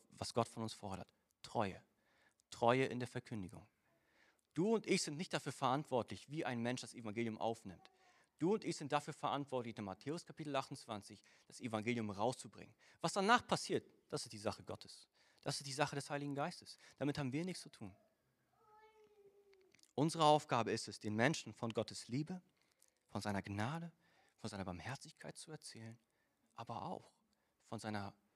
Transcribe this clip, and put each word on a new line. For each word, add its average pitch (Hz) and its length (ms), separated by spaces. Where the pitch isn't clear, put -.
was - 220
Gott 117 140
von - 160
uns 110 100
fordert. 95 340
Treue. 101 380
Treue 123 360
in 120 140
der 123 80
Verkündigung. 104 600
Du 202 200
und 214 140
ich 190 160
sind 147 140
nicht 185 160
dafür 147 180
verantwortlich, 127 800
wie 151 160
ein 120 160
Mensch 123 200
das - 120
Evangelium 113 440
aufnimmt. 104 540
Du 175 140
und 220 100
ich 165 140
sind 143 140
dafür 147 220
verantwortlich, 123 640
in 113 60
Matthäus 135 420
Kapitel 147 300
achtundzwanzig 110 640
das - 120
Evangelium 110 500
rauszubringen. 101 640
Was 170 120
danach 214 320
passiert, - 420
das - 140
ist - 100
die 110 40
Sache 101 260
Gottes. - 440
Das 143 180
ist 139 80
die 135 60
Sache 143 220
des 139 140
Heiligen 143 260
Geistes. - 420
Damit 143 200
haben 135 140
wir 156 140
nichts 185 160
zu - 80
tun. 95 260
Unsere 160 320
Aufgabe 139 460
ist 113 160
es, 104 120
den 107 160
Menschen 117 380
von 113 180
Gottes - 360
Liebe, 156 340
von 104 140
seiner 98 200
Gnade, 139 520
von 110 100
seiner 98 160
Barmherzigkeit 123 720
zu - 140
erzählen, 113 460
aber 117 260
auch - 320
von 113 120
seiner 104 340